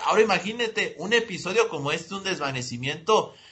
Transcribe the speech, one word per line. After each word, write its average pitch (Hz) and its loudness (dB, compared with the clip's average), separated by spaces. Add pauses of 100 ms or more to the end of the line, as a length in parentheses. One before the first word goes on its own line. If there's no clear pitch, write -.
Ahora 185 6
imagínate 214 0
un 185 -4
episodio 220 0
como 143 -4
este, 165 -6
un 190 -8
desvanecimiento, 147 0 (160)